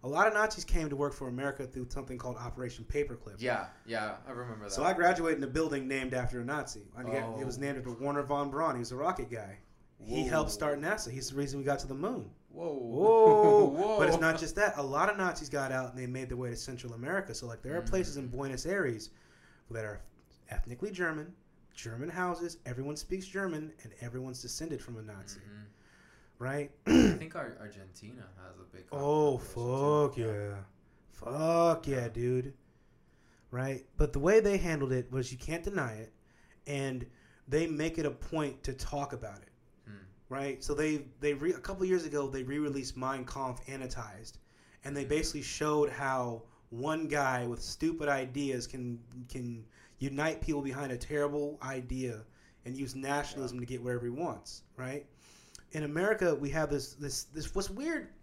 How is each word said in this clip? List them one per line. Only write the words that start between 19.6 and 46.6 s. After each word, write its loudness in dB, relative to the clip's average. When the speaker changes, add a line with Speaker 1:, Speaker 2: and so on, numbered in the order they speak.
Speaker 1:
that -6
are -8
ethnically -4
German, -2
German -8
houses, -4
everyone -6
speaks -6
German, -6
and -16
everyone's -10
descended -8
from -12
a -12
Nazi. -14
Speaker 2:
Mm-hmm. -18
Speaker 1:
Right? -4
<clears throat> -8
Speaker 2:
I 10
think -6
Ar-, -8
Argentina -16
has -20
a -20
big -18
Speaker 1:
Oh, 4
Speaker 2:
population, 2
Speaker 1:
fuck -4
Speaker 2:
too. -2
Speaker 1:
yeah. -8
Fuck 2
yeah, 0
Speaker 2:
Yeah. 0
Speaker 1:
dude. 0
Right? -4
But 6
the 0
way 8
they 4
handled 2
it 0
was -2
you -10
can't -4
deny -2
it, -12
and -4
they 2
make -2
it 0
a 0
point -4
to -4
talk -6
about -10
it. -20
Speaker 2:
Hmm. -16
Speaker 1:
Right? -4
So 0
they, 2
they 2
re-, 0
a -2
couple -2
years 2
ago, 0
they -4
re-released -2
Mein -2
Kampf -6
annotatized, -10
and -6
they -2
Speaker 2:
Hmm. -4
Speaker 1:
basically 0
showed 2
how -2